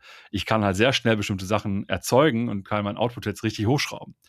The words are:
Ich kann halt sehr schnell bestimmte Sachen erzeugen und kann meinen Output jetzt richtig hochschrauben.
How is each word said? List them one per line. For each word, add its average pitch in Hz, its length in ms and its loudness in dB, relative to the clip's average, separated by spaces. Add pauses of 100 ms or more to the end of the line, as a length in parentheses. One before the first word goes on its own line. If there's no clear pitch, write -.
(320)
Ich 98 160 -4
kann 110 160 2
halt 98 120 2
sehr 120 180 4
schnell 113 240 2
bestimmte 98 280 -4
Sachen 101 420 -2
erzeugen 120 640 2
und 101 140 -6
kann 104 200 -4
meinen 101 140 -4
Output 117 300 -4
jetzt 95 160 -8
richtig 110 240 0
hochschrauben. - 480 -2 (140)